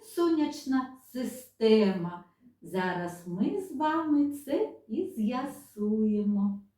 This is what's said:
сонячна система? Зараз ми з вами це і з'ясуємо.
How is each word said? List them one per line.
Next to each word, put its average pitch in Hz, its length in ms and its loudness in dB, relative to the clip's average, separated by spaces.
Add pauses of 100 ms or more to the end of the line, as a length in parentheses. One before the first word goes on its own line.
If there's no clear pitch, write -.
(160)
сонячна 294 800 0 (160)
система? 208 1080 2 (380)
Зараз 175 680 -4
ми 277 340 -2
з 311 140 -12
вами 302 560 2
це 359 380 -2 (180)
і 262 180 -2
з'ясуємо. 208 1600 -2 (160)